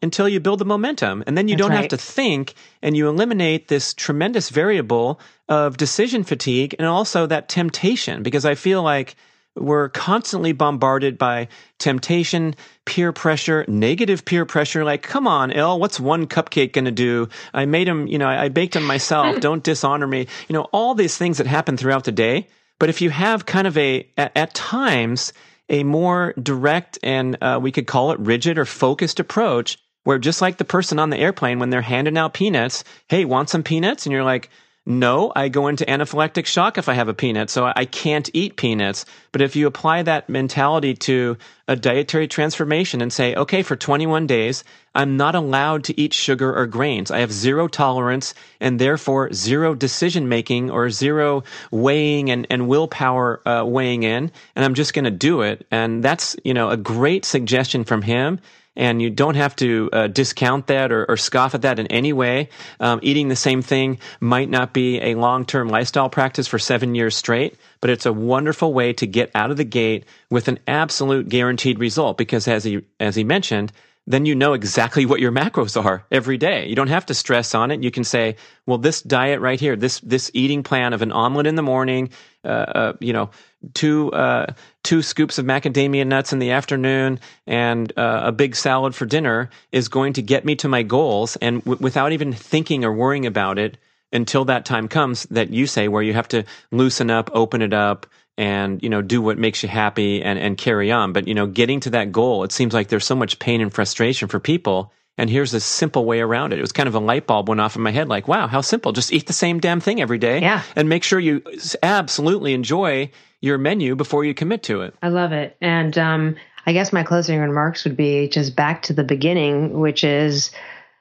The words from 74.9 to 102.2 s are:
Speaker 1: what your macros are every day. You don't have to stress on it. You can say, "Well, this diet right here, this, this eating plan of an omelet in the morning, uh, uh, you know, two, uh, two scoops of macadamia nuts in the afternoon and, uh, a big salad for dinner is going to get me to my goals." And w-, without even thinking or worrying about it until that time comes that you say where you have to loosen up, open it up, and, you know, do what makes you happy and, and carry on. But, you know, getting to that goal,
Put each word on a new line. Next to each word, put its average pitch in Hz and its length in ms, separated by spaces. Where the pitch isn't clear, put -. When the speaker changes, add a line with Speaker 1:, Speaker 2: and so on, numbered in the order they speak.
Speaker 1:
what 135 140
your 123 120
macros 123 500
are 98 280
every 131 260
day. 131 300
You 104 80
don't 135 140
have 170 180
to 135 80
stress 120 400
on 117 160
it. 147 120
You 123 80
can 123 140
say, 110 320
"Well, 123 100
this 147 240
diet 135 400
right 127 180
here, 135 180
this, 123 240
this 123 340
eating 139 280
plan 127 300
of 107 80
an 113 100
omelet 135 360
in 156 80
the 160 80
morning, 131 480
uh, - 40
uh, 110 520
you 117 140
know, 104 160
two, 151 400
uh, 123 400
two 165 180
scoops - 380
of 131 80
macadamia 139 600
nuts 135 280
in 135 40
the 123 120
afternoon 135 680
and, 117 500
uh, 117 280
a 117 80
big 123 220
salad 131 400
for 123 120
dinner 127 420
is 120 160
going 135 240
to 127 80
get 123 240
me 151 120
to - 120
my 123 140
goals." 113 540
And 120 280
w-, 123 160
without 139 320
even 143 220
thinking 147 500
or 110 80
worrying 131 320
about 98 340
it 107 200
until 120 320
that 123 220
time 113 200
comes 127 440
that 110 180
you 123 180
say 107 220
where 107 140
you 107 100
have 113 160
to 113 160
loosen 123 400
up, 113 220
open 113 300
it 104 100
up, 101 320
and, 101 460
you 117 60
know, 107 120
do 110 220
what 107 160
makes 113 240
you 107 60
happy 101 520
and, 98 200
and 98 180
carry 104 320
on. 107 220
But, 95 160
you 107 60
know, 104 120
getting 117 340
to 127 100
that 110 200
goal, 113 320